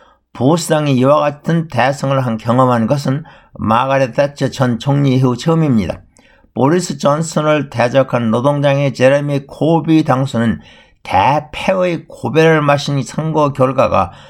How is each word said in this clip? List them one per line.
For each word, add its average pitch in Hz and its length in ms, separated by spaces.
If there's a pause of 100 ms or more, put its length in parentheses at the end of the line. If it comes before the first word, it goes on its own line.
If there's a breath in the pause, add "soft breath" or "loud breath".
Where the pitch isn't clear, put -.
(340 soft breath)
보수당이 151 640
이와 139 220
같은 156 500
대승을 135 560
한, 113 120
경험한 120 500
것은 143 360 (340 loud breath)
마가렛 127 560
that처 139 360
전 123 280
총리 139 380
이후 127 220
처음입니다. 143 640 (520 soft breath)
보리스 143 440
존슨을 151 720
대적한 120 600
노동당의 139 640
제레미 139 540
코비 160 560
당수는 127 560 (440 loud breath)
대패의 151 1040
고배를 156 540
마신 143 400
선거 151 520
결과가 127 580 (180 loud breath)